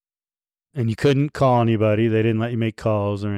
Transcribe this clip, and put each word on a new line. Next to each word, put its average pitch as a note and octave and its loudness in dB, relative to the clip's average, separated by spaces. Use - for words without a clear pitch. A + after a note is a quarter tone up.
And A#2 -2
you A2 -4
couldn't C#3+ 2
call B2 2
anybody. A2 2
They A2 2
didn't A2 0
let A#2 -4
you A#2 -4
make A2+ -4
calls G#2 -2
or G2+ -4